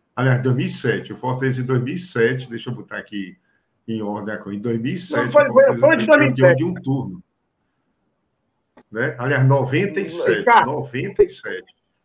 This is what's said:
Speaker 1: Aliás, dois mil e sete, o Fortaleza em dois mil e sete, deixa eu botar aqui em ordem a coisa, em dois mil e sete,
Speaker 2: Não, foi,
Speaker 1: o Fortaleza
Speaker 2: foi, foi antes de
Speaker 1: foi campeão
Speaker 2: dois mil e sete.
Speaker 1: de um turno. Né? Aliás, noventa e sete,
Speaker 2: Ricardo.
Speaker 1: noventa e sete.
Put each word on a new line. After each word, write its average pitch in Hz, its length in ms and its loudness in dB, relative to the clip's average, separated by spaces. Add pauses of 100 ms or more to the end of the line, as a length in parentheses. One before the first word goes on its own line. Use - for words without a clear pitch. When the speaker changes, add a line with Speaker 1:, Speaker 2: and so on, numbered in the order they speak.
(160)
Speaker 1:
Aliás, 127 260 2
dois 127 140 2
mil 165 120 -2
e - 20 -4
sete, - 420 -4
o 98 60 -12
Fortaleza 127 440 -4
em 117 40 -4
dois 127 180 0
mil 147 120 -6
e 180 40 -8
sete, 123 500 -2
deixa 113 200 -10
eu 113 40 -8
botar 104 260 -12
aqui 98 380 -10 (480)
em 110 160 -6
ordem 104 320 -6
a 101 40 -8
coisa, 101 200 -10
em 101 40 -8
dois 117 180 -2
mil 135 140 -4
e 185 40 -6
sete, - 280 -4
Speaker 2:
Não, - 60 -6
foi, 294 120 6
Speaker 1:
o 269 100 0
Fortaleza 269 180 6
Speaker 2:
foi, - 80 -2
foi 294 140 4
antes - 120 0
de 311 60 4
Speaker 1:
foi 294 80 8
campeão 294 140 2
Speaker 2:
dois 131 60 -4
mil 135 60 6
e 180 40 8
sete. 170 80 4
Speaker 1:
de - 60 -2
um 180 180 -2
turno. 101 420 -6 (1700)
Né? 123 300 -4
Aliás, 131 260 0
noventa 139 540 2
e 175 100 -6
sete, - 280 0
Speaker 2:
Ricardo. 214 300 6
Speaker 1:
noventa 135 540 -4
e - 80 6
sete. - 460 -12 (300)